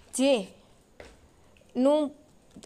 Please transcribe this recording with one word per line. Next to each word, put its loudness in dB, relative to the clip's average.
જે 2
નું 0